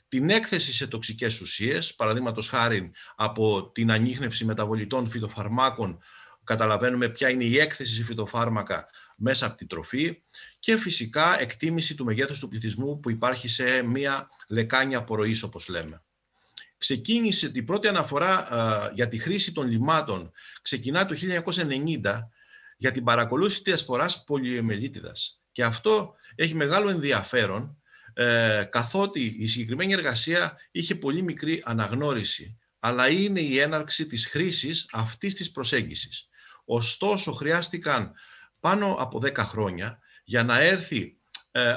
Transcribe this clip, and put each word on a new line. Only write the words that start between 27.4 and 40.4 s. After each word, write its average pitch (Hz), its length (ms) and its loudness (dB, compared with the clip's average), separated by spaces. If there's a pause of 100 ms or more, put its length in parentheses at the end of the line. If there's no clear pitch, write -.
ε, 113 560 4
καθότι 131 680 0
η 110 80 -2
συγκεκριμένη 123 460 0
εργασία 165 640 0 (120)
είχε - 240 -2
πολύ 156 280 -2
μικρή 160 420 -2
αναγνώριση, 113 920 -2 (200)
αλλά 123 300 2
είναι 190 320 2
η 135 180 2
έναρξη 151 480 0
της 117 200 0
χρήσης 165 640 0
αυτής 113 420 -4
της 175 160 -4
προσέγγισης. - 760 -4 (360)
Ωστόσο, 160 680 0
χρειάστηκαν 151 800 0 (480)
πάνω 196 340 2
από 120 240 -4
δέκα 123 260 0
χρόνια 104 540 -4 (260)
για 120 200 2